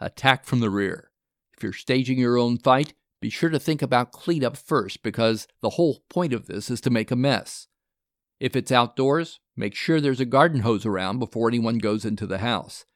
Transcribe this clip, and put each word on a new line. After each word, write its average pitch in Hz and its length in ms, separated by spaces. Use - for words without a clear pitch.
attack - 440
from 131 140
the 113 100
rear. 98 440
If - 60
you're 101 100
staging 127 460
your 120 180
own 120 220
fight, 135 360
be 110 100
sure 165 200
to 151 100
think 156 220
about 127 280
cleanup 139 460
first, - 480
because 113 420
the 113 100
whole 165 400
point 175 220
of 117 160
this 104 220
is 120 100
to 139 100
make 110 220
a 123 40
mess. 127 520
If 131 160
it's 127 160
outdoors, 135 680
make 104 220
sure 160 240
there's 139 180
a 131 60
garden 135 380
hose 104 220
around 98 360
before 117 280
anyone 117 300
goes 107 260
into 107 220
the 95 120
house. 110 460